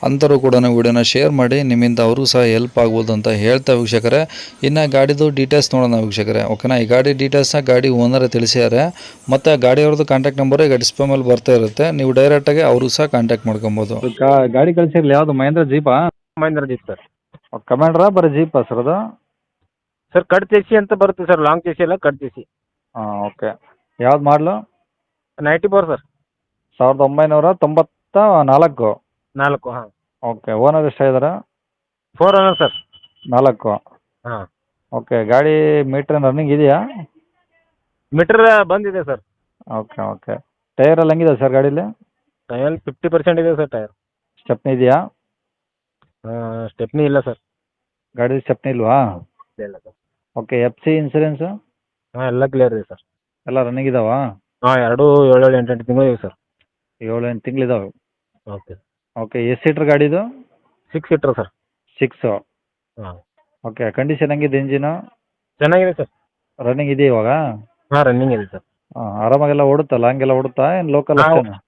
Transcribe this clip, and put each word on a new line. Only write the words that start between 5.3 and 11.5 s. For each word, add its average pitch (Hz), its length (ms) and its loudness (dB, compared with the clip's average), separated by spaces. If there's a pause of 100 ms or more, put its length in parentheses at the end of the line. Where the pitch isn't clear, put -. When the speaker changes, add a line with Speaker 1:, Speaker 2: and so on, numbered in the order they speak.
Speaker 1:
ಡೀಟೇಲ್ಸ್ 139 440 0
ನೋಡೋಣ 120 260 2
ವೀಕ್ಷಕರೇ. 107 420 -2
ಓಕೆನಾ? 110 340 -4
ಈ 117 100 0
ಗಾಡಿ 131 260 2
ಡೀಟೇಲ್ಸ್ನ 139 480 0
ಗಾಡಿ 131 280 2
ಓನರೇ 127 400 2
ತಿಳಿಸಿದ್ದಾರೆ. 117 540 0 (500)
ಮತ್ತು 139 280 2
ಗಾಡಿಯವ್ರದ್ದು 147 460 2
ಕಾಂಟ್ಯಾಕ್ಟ್ 135 340 -2
ನಂಬರ್ 135 220 2
ಈಗ 147 100 4
ಡಿಸ್ಪ್ಲೇ 127 340 -2
ಮೇಲೆ 139 160 0
ಬರ್ತಾ 123 300 2